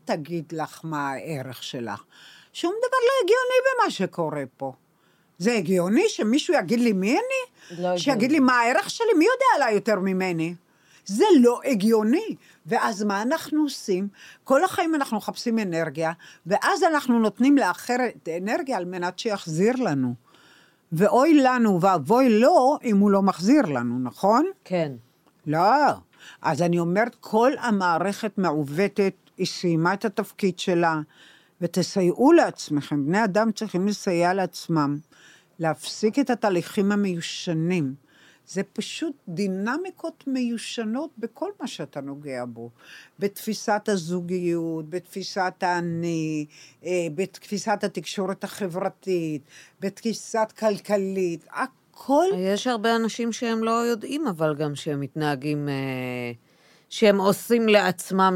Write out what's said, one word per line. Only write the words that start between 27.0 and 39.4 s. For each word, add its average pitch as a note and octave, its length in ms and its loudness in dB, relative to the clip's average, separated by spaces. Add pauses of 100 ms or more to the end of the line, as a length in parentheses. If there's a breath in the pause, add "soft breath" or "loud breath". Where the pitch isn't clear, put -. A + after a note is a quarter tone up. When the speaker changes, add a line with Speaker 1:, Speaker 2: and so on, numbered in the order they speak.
Speaker 1:
כל A#3 400 2
המערכת G3 800 0
מעוותת, F3+ 760 0 (240)
היא F#3 80 -2
סיימה E3+ 480 0
את G3+ 120 -4
התפקיד G3+ 540 -4
שלה, E3+ 400 2 (600 soft breath)
ותסייעו F3+ 720 2
לעצמכם, D3+ 720 2
בני F#3+ 180 0
אדם G#3+ 280 2
צריכים F#3+ 360 -4
לסייע F3+ 460 0
לעצמם, D#3+ 640 -2 (640 soft breath)
להפסיק E3+ 600 -2
את C#4 100 0
התהליכים G3+ 600 0
המיושנים, E3+ 1040 -2 (540 soft breath)
זה F#3 140 -6 (120)
פשוט - 420 -8 (120)
דינמיקות G#3+ 1000 -6